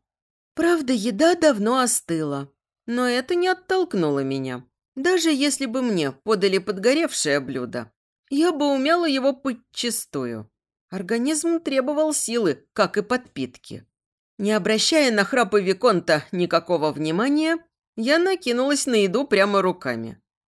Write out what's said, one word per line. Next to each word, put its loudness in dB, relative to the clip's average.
Правда, 2
еда 2
давно 2
остыла, -2
но -2
это -2
не 0
оттолкнуло -2
меня. -6
Даже 2
если 0
бы -4
мне 0
подали 0
подгоревшее 0
блюдо, -8
я 2
бы 0
умяла 2
его 0
подчистую. -8
Организм -2
требовал 0
силы, -2
как 0
и 0
подпитки. -8
Не 0
обращая 2
на 2
храпы 2
Виконта 2
никакого 0
внимания, 0
я 2
накинулась 0
на 0
еду 2
прямо 2
руками. -4